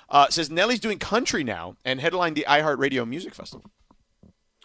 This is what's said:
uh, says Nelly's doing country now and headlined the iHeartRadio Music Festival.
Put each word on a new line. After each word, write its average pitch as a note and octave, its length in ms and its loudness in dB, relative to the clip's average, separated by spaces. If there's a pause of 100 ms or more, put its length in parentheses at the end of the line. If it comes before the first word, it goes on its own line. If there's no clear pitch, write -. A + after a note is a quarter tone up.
uh, C#3+ 200 8
says D3+ 220 -2
Nelly's G#3 300 0
doing G#3+ 180 -4
country G3+ 460 -2
now F2+ 400 -6
and B2+ 160 -2
headlined E3+ 340 0
the D3+ 140 -2
iHeartRadio C#3 580 2
Music C#3 260 -10
Festival. - 300 -18 (1000)